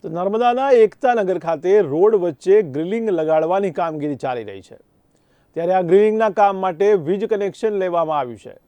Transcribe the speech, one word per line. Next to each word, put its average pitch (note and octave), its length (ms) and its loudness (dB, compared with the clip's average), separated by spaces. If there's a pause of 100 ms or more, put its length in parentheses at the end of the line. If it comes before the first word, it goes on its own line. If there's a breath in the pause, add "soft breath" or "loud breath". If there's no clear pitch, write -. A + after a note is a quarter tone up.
તો F3 60 -10
નર્મદાના A#3+ 600 0
એકતાનગર A3 680 2
ખાતે E3 420 0
રોડ F3 340 2
વચ્ચે F3+ 460 2
ગ્રિલિંગ F3+ 480 -4
લગાડવાની D#3+ 640 0
કામગીરી D3+ 440 -6
ચાલી B2 280 -8
રહી G2 180 -14
છે. - 160 -20 (760)
ત્યારે E3+ 200 -2
આ F#3 80 2
ગ્રિલિંગના G#3+ 480 4
કામ G3+ 260 2
માટે F#3+ 380 0
વીજ F#3+ 320 -2
કનેક્શન G#3 480 -4
લેવામાં E3+ 460 -2
આવ્યું A#2+ 180 -8
છે. G2+ 160 -20 (140)